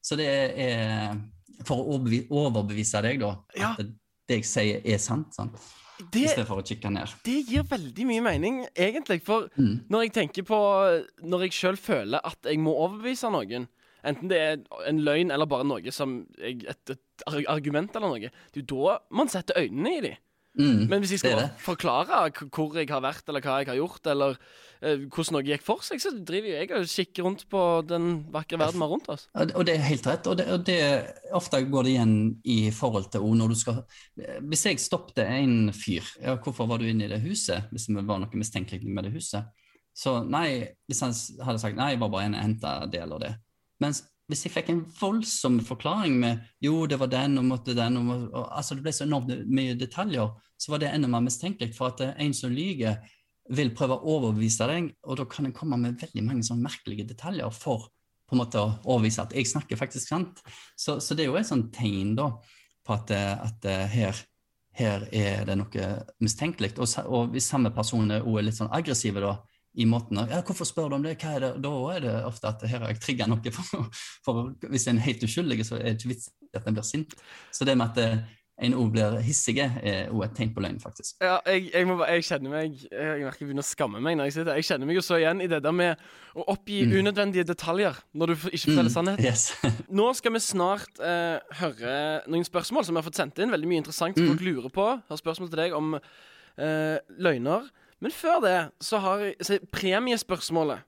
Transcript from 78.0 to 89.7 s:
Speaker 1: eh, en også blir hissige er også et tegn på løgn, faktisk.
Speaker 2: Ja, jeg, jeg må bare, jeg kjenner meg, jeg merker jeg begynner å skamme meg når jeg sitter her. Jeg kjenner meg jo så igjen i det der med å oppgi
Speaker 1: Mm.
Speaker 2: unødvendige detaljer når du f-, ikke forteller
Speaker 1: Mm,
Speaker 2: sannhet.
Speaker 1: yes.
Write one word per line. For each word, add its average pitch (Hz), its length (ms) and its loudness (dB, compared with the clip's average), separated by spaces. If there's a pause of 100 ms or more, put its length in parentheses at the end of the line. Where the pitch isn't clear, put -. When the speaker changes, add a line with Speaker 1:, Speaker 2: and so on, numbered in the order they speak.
Speaker 1:
eh, 113 320 0 (240)
en 120 160 2
også 120 160 2
blir 107 220 4 (100)
hissige 135 460 2 (180)
er 98 240 -2
også 107 140 0
et 110 100 -4
tegn 110 160 0
på 107 140 -4
løgn, - 180 -6
faktisk. - 400 -12
Speaker 2:
Ja, 185 140 4 (100)
jeg, 185 240 2
jeg 180 160 4
må 185 140 4
bare, 160 160 4
jeg 170 100 2
kjenner 139 240 -2
meg, 156 220 -2 (180)
jeg 147 320 -4
merker 135 220 -8
jeg 143 80 -6
begynner 139 100 0
å - 60 -4
skamme 110 340 -2
meg 165 160 2
når 139 80 2
jeg 143 80 -2
sitter 165 160 -2
her. 143 80 2
Jeg 160 80 0
kjenner 139 240 0
meg 175 80 4
jo 175 80 0
så 175 140 4
igjen 170 240 2
i - 80 0
det 156 100 2
der 156 160 2
med 175 240 2 (320)
å - 120 -6 (100)
oppgi 202 260 -2
Speaker 1:
Mm. 214 160 6
Speaker 2:
unødvendige 196 480 2
detaljer 170 540 0 (180)
når 165 80 4
du 170 80 4
f-, 160 160 -6
ikke 151 220 0
forteller 123 180 6
Speaker 1:
Mm, 113 60 0
Speaker 2:
sannhet. 180 260 2
Speaker 1:
yes. 120 220 2 (260)